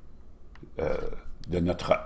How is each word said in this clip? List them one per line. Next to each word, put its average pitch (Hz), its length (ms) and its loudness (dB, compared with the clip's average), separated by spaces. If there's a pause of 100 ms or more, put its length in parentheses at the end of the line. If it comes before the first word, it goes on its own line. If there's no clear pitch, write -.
(800)
Euh, 73 160 2 (520)
de 87 120 2
notre... 85 460 4